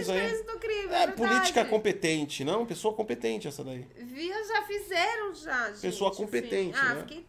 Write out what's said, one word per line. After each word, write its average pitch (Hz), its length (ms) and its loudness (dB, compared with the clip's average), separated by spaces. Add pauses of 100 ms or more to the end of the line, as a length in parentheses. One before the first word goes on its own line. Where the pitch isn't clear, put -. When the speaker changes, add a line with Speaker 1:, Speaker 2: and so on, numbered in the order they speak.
(120)
Speaker 1:
o 370 40 2
Speaker 2:
aí. 381 60 4
Speaker 1:
sindicalismo 440 320 -2
do 440 60 -8
crime, 427 260 -2
Speaker 2:
É 359 200 4
Speaker 1:
verdade. - 80 2
Speaker 2:
política 381 520 4
competente, 165 760 2
não? 208 220 2
Pessoa 214 300 -2
competente 226 520 -2
essa 139 160 -8
daí. 127 220 -8 (100)
Speaker 1:
Viu? 269 380 -8 (140)
Já 415 160 2
fizeram 403 720 0
já, 262 340 -2
gente. 208 120 -12
Speaker 2:
Pessoa 185 280 2
Speaker 1:
Enfim. 202 140 -4
Speaker 2:
competente, 208 580 0
Speaker 1:
Ah, 254 140 2
Speaker 2:
né? - 60 -4
Speaker 1:
fiquei 320 280 -12